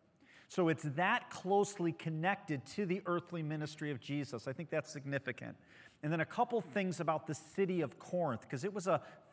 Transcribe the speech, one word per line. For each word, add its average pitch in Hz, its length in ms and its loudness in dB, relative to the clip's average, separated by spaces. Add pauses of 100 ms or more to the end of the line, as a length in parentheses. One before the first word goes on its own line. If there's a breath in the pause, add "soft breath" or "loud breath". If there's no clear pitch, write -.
(480 loud breath)
So 175 200 4
it's 156 140 4
that 180 480 2
closely 185 600 2
connected 160 760 0
to 202 180 -2
the 185 200 0
earthly 170 360 -2
ministry 151 480 -4
of 131 100 -4
Jesus. 139 480 -4
I 131 60 -2
think 156 160 -8
that's 156 200 0
significant. 135 680 -4 (460 loud breath)
And 151 80 0
then 165 100 2
a 151 60 2
couple 233 360 2
things 185 360 0
about 156 280 0
the 156 80 0
city 185 480 0
of 135 160 -2
Corinth, 156 500 -2
'cause 135 160 -4
it 202 80 -2
was 190 140 -4
a 165 160 4 (300 loud breath)